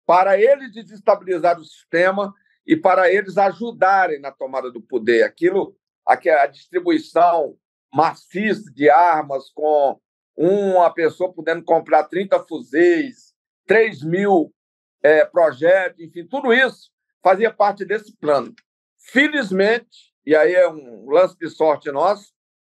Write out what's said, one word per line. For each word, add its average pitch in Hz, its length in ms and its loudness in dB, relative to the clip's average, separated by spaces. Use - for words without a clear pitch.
para 190 340 2
eles 262 360 0
desestabilizar 190 840 -2
o 156 60 -20
sistema 190 680 -4
e 160 120 0
para 185 360 2
eles 190 260 -4
ajudarem 190 840 -2
na 139 100 -14
tomada 131 400 -10
do 120 100 -16
poder. 113 440 0
Aquilo, 180 500 -4
aque-, 131 240 0
a 143 160 2
distribuição 170 1120 -2
maciça 165 800 -4
de 139 160 0
armas, 151 600 2
com 147 500 -2
uma 185 580 2
pessoa 170 400 -4
podendo 165 300 -6
comprar 156 400 0
trinta 185 340 -4
fuzeis, 151 960 -2
três 202 340 0
mil, 175 540 -2
é, 151 220 4
projetos, 170 760 0
enfim, 170 260 -18
tudo 254 300 -2
isso - 380 -2
fazia 196 320 2
parte 202 320 -2
desse 208 320 -8
plano. 139 380 -4
Felizmente, 233 1040 -2
e 151 120 2
aí 160 180 2
é 180 140 2
um 127 420 -14
lance 185 260 0
de 156 140 -12
sorte 151 400 -2
nosso, 180 420 -4